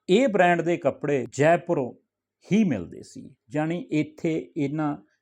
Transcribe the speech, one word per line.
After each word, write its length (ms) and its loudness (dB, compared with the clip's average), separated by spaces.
ਇਹ 200 4
ਬ੍ਰਾਂਡ 340 4
ਦੇ 140 0
ਕੱਪੜੇ 560 -2
ਜੈਪੁਰੋਂ 600 0
ਹੀ 180 4
ਮਿਲਦੇ 380 -4
ਸੀ, 320 -20
ਜਾਣੀ 420 -4
ਇੱਥੇ 680 -4
ਇਹਨਾਂ 400 -4